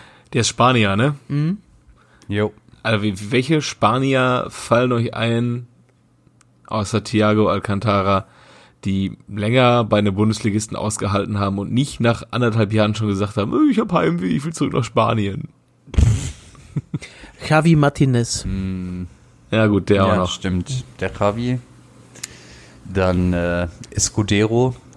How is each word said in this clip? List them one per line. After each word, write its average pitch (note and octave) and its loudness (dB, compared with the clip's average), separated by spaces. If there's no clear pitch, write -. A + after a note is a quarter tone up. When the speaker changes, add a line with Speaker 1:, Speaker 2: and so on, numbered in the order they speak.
Speaker 1:
Der B2 2
ist A2 0
Spanier, A#2 2
ne? C#3 0
Speaker 2:
Mhm. D#3 -2
Speaker 3:
Jo. G#2 -2
Speaker 1:
Also A2 0
wie, G#2 -4
welche C#3 2
Spanier B2+ 0
fallen B2 0
euch A#2 -2
ein, A#2+ -2
außer G#2+ -4
Thiago G#2+ 2
Alcantara, G2 0
die G2 -2
länger A#2+ 2
bei G#2+ 2
einem G2+ 2
Bundesligisten G#2+ -2
ausgehalten G2+ -2
haben G2 -2
und G2+ -4
nicht C3 0
nach A#2 0
anderthalb A2+ 0
Jahren G#2+ 2
schon A2 -2
gesagt G2 -2
haben, G2+ -2
"Äh, D4+ 4
ich A3 2
hab A3 -2
Heimweh, F3 0
ich D#3 -2
will E3 -8
zurück - -2
nach A#2 0
Spanien"? A2+ -2
Speaker 2:
<laughs> - -4
Javi D#3 4
Martinez. C3+ 2
Speaker 3:
Hm. F#2 -6
Speaker 1:
Ja A2 4
gut, G2+ 2
der G2+ 6
Speaker 3:
Ja, F#2+ 4
Speaker 1:
auch - 4
noch. F2+ 0
Speaker 3:
stimmt. F#2+ -4
Der F#2+ -4
Javi. A#2 0
Dann, F#2 0
äh, F2 -2
Escudero A2 0